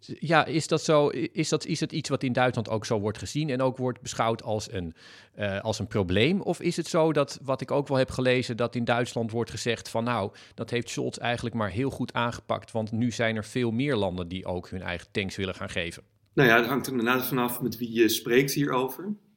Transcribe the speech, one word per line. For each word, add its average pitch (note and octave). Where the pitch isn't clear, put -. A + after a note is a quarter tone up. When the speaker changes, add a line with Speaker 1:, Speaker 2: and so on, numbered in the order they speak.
Speaker 1:
ja, D3+
is D3
dat D#3+
zo? D3
I-, D#3
is D#3
dat, -
is D#3+
het D#3+
iets -
wat C3+
in C3
Duitsland B2
ook A2
zo A2
wordt G#2
gezien D3
en B2+
ook C3
wordt B2+
beschouwd A#2
als G#2+
een, E2+
eh, G2+
als A2
een G2
probleem? A2
Of -
is F3
het E3+
zo D#3+
dat, C#3+
wat C3
ik C3
ook C3+
wel C3+
heb C3
gelezen, B2+
dat A#2+
in A#2
Duitsland A#2+
wordt A2+
gezegd -
van, A2+
nou, A2
dat -
heeft A#2+
Scholz B2+
eigenlijk A#2+
maar A2
heel B2
goed A#2+
aangepakt, A2+
want A2
nu A#2
zijn A2+
er G#2+
veel A#2+
meer C3
landen F2+
die F#2
ook F2+
hun F#2
eigen F2
tanks F#2+
willen F#2
gaan G2
geven? E2+
Speaker 2:
Nou C#3
ja, A2+
het A#2+
hangt B2+
er C3
inderdaad B2
vanaf B2
met A#2+
wie A2+
je A2+
spreekt C3
hierover. C#3+